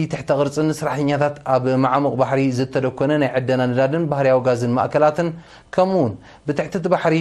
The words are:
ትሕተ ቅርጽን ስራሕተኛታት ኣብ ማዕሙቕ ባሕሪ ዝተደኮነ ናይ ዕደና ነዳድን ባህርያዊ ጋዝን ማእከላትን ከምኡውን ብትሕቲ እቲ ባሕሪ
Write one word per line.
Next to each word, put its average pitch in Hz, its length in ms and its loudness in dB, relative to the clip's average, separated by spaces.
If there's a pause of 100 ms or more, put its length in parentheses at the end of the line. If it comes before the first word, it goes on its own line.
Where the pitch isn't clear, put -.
ትሕተ 139 300 -4
ቅርጽን 143 380 0
ስራሕተኛታት 143 720 -2
ኣብ 131 200 0 (140)
ማዕሙቕ 135 360 0
ባሕሪ 131 260 0 (120)
ዝተደኮነ 131 640 -2
ናይ 143 180 2
ዕደና 127 320 0
ነዳድን 135 420 0
ባህርያዊ 135 360 2
ጋዝን 120 320 0
ማእከላትን 151 540 2 (440)
ከምኡውን 185 400 2 (300)
ብትሕቲ 151 340 -4
እቲ 175 120 -4
ባሕሪ 165 320 2